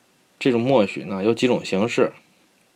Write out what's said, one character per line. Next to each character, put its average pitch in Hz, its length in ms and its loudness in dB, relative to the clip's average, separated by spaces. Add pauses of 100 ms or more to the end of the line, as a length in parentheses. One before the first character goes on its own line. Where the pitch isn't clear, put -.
(380)
这 139 120 0
种 117 100 2
默 120 260 4
许 - 160 -8
呢 95 200 -8
有 113 120 2
几 127 120 0
种 113 180 0
形 98 240 -2
式， - 240 0 (640)